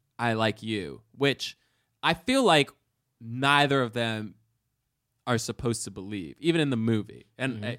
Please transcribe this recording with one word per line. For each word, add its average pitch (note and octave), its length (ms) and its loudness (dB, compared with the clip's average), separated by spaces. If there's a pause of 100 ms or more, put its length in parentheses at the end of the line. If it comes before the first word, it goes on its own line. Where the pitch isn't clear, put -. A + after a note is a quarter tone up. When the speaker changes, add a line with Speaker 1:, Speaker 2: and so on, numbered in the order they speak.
(180)
Speaker 1:
I A#2 160 0
like A2 280 0
you," G2 380 -6 (160)
which C#3 400 -2 (460)
I D#3+ 120 2
feel C4 300 0
like D#3 260 4 (500)
neither C#3 600 2
of A2+ 120 -4
them A2 400 -4 (920)
are A#2+ 120 0
supposed A#2 460 -4
to G#2 60 -12
believe, F#2+ 500 -10
even E3 200 4
in C#3+ 100 2
the B2 60 2
movie. A2+ 500 0 (120)
And, C3 160 -4
Speaker 2:
Mm-hmm. G#2+ 100 -10
Speaker 1:
uh, B2 140 -4